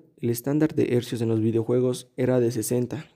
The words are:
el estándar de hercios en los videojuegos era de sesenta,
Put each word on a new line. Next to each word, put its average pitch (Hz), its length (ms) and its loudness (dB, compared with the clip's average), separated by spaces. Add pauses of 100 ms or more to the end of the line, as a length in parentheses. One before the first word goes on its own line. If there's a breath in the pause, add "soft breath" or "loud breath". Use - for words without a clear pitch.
(180)
el 117 120 -2
estándar 151 440 0
de 131 200 2
hercios 120 280 -2
en 113 60 0
los 110 120 2
videojuegos 120 760 0
era 127 240 2
de 120 100 2
sesenta, 123 640 -4